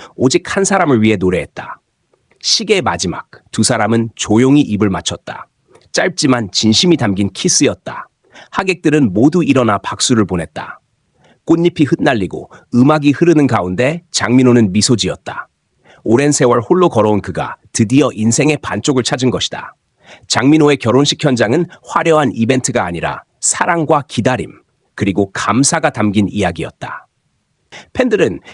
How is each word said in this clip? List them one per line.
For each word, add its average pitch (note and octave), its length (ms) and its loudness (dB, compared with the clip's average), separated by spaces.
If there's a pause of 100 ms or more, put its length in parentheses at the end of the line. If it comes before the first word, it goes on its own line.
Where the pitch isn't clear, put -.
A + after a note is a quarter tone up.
(160)
오직 - 400 -2
한 G3 80 0
사람을 E3 380 2
위해 G#2+ 140 4
노래했다. F2+ 680 -4 (600)
식의 G3+ 400 0
마지막, F#2 460 -6 (240)
두 A2+ 100 -2
사람은 A2+ 540 0
조용히 C3 460 2
입을 G#2 280 0
맞췄다. - 560 -10 (460)
짧지만 B2 580 -2
진심이 C#3+ 460 2
담긴 G2 360 -2
키스였다. - 760 -4 (420)
하객들은 D3+ 600 0
모두 D3+ 320 2
일어나 B2 340 0
박수를 - 480 -2
보냈다. - 540 -8 (640)
꽃잎이 E3 420 2
흩날리고 G2 640 -2 (240)
음악이 C#3+ 380 4
흐르는 D3+ 340 4
가운데 A#2+ 640 -2
장민호는 A#2+ 600 4
미소 G#2+ 240 2
지었다. - 520 -8 (540)
오랜 C#3 300 2
세월 A#2+ 280 2
홀로 F3 280 2
걸어온 G#2+ 320 0
그가 - 360 -8 (160)
드디어 B2 400 2
인생의 C3+ 460 0
반쪽을 B2 460 -2
찾은 B2+ 260 -2
것이다. - 460 -8 (500)
장민호의 C#3+ 520 4
결혼식 C3 460 0
현장은 B2+ 420 0 (180)
화려한 D#3 500 0
이벤트가 A#2 500 0
아니라 E2 380 -8 (180)
사랑과 D#3 680 0
기다림, B2+ 420 -2 (460)
그리고 G2 340 0
감사가 D#3 600 0
담긴 G#2 380 0
이야기였다. F2 800 -8 (840)
팬들은 F#3+ 480 0 (140)